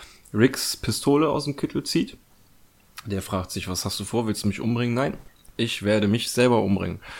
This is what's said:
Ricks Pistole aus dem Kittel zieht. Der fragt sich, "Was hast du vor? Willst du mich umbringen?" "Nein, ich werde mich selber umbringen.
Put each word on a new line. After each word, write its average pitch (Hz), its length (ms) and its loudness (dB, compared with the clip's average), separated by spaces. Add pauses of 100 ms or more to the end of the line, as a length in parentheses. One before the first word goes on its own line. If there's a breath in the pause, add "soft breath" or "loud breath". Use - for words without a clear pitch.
(340 loud breath)
Ricks - 420 2
Pistole 143 540 2
aus 143 160 -2
dem 143 100 -6
Kittel 143 280 -4
zieht. - 340 -2 (880)
Der 95 160 -4
fragt 92 300 -6
sich, 92 180 -6
"Was 92 160 -4
hast 95 140 -4
du 101 40 -6
vor? 113 240 -2
Willst 104 160 -4
du 107 40 0
mich 98 120 -2
umbringen?" 117 360 0
"Nein, 143 180 0 (420)
ich 117 280 -2
werde 104 240 4
mich 113 240 2
selber 120 320 6
umbringen. 92 360 0 (200 loud breath)